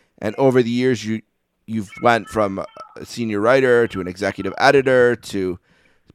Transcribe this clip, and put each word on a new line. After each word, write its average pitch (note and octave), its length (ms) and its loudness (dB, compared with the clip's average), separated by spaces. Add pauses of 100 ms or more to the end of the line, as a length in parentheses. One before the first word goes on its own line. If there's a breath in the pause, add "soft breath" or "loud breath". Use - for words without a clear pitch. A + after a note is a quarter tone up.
(180)
And G#2+ 200 -8
over C3 260 4
the A2+ 80 -2
years, A#2+ 340 -2
you, A2 160 -6 (460)
you've A2 240 -10 (100)
went A2+ 280 0
from G2+ 360 -2 (300)
a - 100 -16
senior A2 340 -6
writer A#2+ 500 4
to F#2+ 120 -8
an F2 60 -6
executive F#2+ 500 -6
editor B2+ 580 4
to F#2 440 -6 (560)